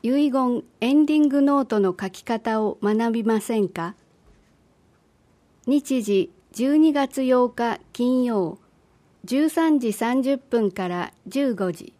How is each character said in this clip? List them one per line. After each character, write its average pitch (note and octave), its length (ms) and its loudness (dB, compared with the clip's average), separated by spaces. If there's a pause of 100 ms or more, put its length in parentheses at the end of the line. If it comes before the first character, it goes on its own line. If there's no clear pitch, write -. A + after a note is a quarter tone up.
遺 C#4 280 2
言 B3 340 -2 (160)
エ B3 120 0
ン D4 140 6
デ D4+ 80 0
ィ D4+ 120 4
ン - 20 2
グ C#4 140 2
ノ C#4 200 2
ー - 20 0
ト A3 140 -2
の F#3+ 200 2
書 F#3+ 120 -8
き - 140 -20
方 A3 380 -2
を G#3 200 -4
学 A3 300 0
び A3+ 120 -2
ま A3 160 2
せ A3+ 200 -2
ん F#3+ 80 0
か？ E3+ 260 -8 (1700)
日 C4 360 0
時、 G3+ 300 0 (200)
十 C4+ 240 0
二 D#4 160 6
月 C4+ 300 -2
八 B3 280 2
日 A#3 300 -4 (120)
金 B3+ 320 0
曜、 G3+ 340 -2 (640)
十 C#4+ 240 0
三 D#4+ 300 2
時 A#3 140 -2
三 B3 300 -2
十 C4+ 160 0
分 A3 340 -2
か F#3 160 -6
ら F3 240 -6 (140)
十 B3+ 280 -2
五 F#3 160 -4
時。 E2 300 -12